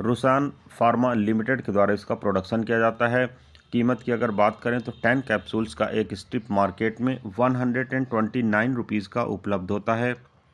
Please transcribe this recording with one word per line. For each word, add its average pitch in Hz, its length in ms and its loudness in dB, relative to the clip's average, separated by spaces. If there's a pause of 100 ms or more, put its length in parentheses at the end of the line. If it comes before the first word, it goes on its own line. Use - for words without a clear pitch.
रुसान 131 520 2 (260)
फार्मा 117 360 4
लिमिटेड 110 460 0
के 107 120 -6
द्वारा 101 220 4
इसका 104 200 -4
प्रोडक्शन 107 500 -2
किया 113 140 0
जाता 113 280 2
है। 123 200 0 (460)
कीमत 120 280 0
की 123 120 -4
अगर 117 180 0
बात 104 320 2
करें 123 180 -2
तो 117 120 -10
टेन 127 280 0
कैप्सूल्स 110 540 -2
का 107 120 -2
एक 104 280 -2
स्ट्रिप 113 360 -8
मार्केट 101 500 0
में 127 200 -2 (180)
वन 123 180 4
हंड्रेड 127 360 -2
एंड 131 140 -2
ट्वेंटी 110 360 0
नाइन 113 320 2
रुपीज़ 107 340 -4
का 120 140 -2
उपलब्ध 98 480 -4
होता 104 240 0
है। 123 380 -4 (220)